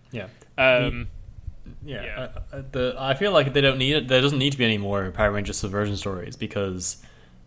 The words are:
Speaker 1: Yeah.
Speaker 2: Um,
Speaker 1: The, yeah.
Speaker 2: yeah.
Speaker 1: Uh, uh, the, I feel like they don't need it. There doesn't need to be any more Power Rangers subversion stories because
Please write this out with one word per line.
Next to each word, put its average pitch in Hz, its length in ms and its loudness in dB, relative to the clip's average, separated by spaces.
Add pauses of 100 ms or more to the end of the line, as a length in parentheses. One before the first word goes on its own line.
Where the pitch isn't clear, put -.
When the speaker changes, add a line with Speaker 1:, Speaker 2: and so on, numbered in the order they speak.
(120)
Speaker 1:
Yeah. 104 120 -10 (340)
Speaker 2:
Um, 123 500 4 (560)
Speaker 1:
The, - 260 -14
yeah. 113 140 -10
Speaker 2:
yeah. 110 140 -10 (340)
Speaker 1:
Uh, 143 40 -12
uh, 139 140 -10
the, 127 280 -2
I 135 160 0
feel 202 180 0
like 139 220 4
they 143 80 6
don't 135 160 4
need 135 180 2
it. 127 120 0
There 127 120 6
doesn't 139 180 4
need 139 140 2
to 139 60 -6
be 127 80 4
any 110 120 2
more 101 340 -2
Power 104 200 2
Rangers 101 240 -2
subversion 101 400 -2
stories 92 400 -8
because 95 640 -4 (480)